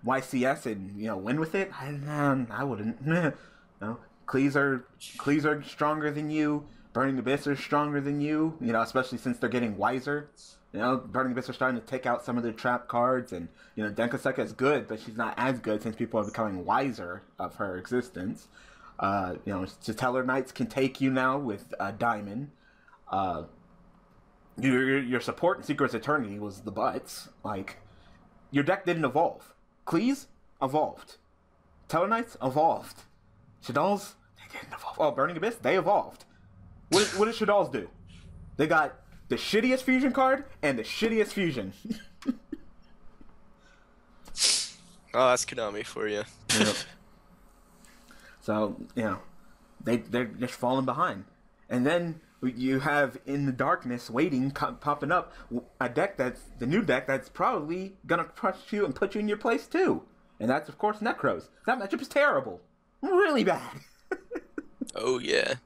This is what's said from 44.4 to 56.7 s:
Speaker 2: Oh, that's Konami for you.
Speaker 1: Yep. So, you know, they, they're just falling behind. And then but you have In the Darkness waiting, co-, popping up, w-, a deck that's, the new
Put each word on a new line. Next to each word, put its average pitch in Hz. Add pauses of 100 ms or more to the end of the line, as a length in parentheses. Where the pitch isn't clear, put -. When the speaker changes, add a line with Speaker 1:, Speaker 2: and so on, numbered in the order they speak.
Speaker 2:
Oh, 127
that's 123
Konami 107
for -
you. 104 (360)
Speaker 1:
Yep. 107 (1600)
So, 107 (200)
you 120
know, 98 (640)
they, 120
they're 120
just 110
falling 131
behind. 127 (440)
And 123
then 165 (220)
but 127
you 131
have 143
In 143
the 131
Darkness 131
waiting, 131
co-, 139
popping 147
up, 175 (160)
w-, 120 (160)
a 127
deck 180
that's, 123 (180)
the 120
new 175